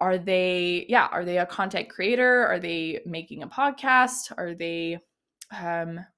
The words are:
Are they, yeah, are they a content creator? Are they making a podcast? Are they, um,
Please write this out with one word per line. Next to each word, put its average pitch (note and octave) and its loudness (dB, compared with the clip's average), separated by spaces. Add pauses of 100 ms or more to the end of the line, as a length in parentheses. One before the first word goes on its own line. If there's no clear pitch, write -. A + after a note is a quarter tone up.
Are F#3 2
they, F3+ 2
yeah, A3 6
are F3 -2
they F3 0
a F3+ 2
content F#3+ -4
creator? A#3+ 4
Are - 2
they E3 -4
making E3 -10
a - -12
podcast? C4 2
Are E3+ -6
they, E3+ -4 (580)
um, E3+ -6 (140)